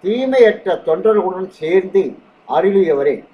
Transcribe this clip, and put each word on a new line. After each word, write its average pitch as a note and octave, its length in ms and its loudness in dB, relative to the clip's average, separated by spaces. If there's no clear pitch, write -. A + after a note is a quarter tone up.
தீமையற்ற A#3 800 0
தொண்டர்களுடன் F#3 640 -2
சேர்ந்து F#3+ 440 0
அருளியவரே D#3+ 600 0